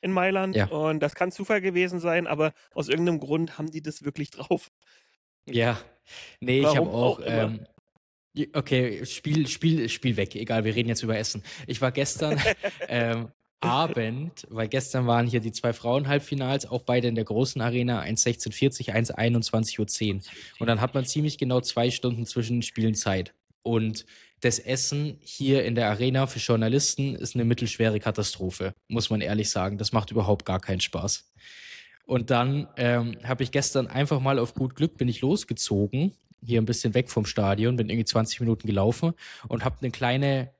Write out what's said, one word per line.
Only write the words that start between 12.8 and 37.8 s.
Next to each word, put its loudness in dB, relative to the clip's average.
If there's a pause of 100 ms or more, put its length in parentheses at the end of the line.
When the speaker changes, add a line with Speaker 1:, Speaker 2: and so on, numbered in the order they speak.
Speaker 2:
ähm, 0 (320)
Abend, -2
weil -4
gestern 0
waren 4
hier 2
die -4
zwei -2
Frauen-Halbfinals, 0
auch -4
beide 2
in 0
der 0
großen 0
Arena, 0
eins -2
sechzehn 0
vierzig, 0
eins 0
einundzwanzig 0
Uhr 2
zehn. -2 (360)
Und -2
dann 4
hat 0
man 2
ziemlich -2
genau 2
zwei 0
Stunden -2
zwischen -2
den 0
Spielen 0
Zeit. -2 (280)
Und 0 (360)
das 2
Essen -2
hier 2
in 0
der 2
Arena 2
für -8
Journalisten 2
ist -8
eine 2
mittelschwere 2
Katastrophe, -4 (140)
muss -2
man 2
ehrlich 0
sagen. -2
Das -2
macht 0
überhaupt 2
gar 0
keinen -2
Spaß. -4 (720)
Und 0
dann, 2 (100)
ähm, 2
hab -4
ich -2
gestern 0
einfach 0
mal 2
auf -2
gut -2
Glück, 0
bin 0
ich -2
losgezogen, 0 (280)
hier 2
ein 4
bisschen 0
weg 2
vom 0
Stadion, 2
bin 0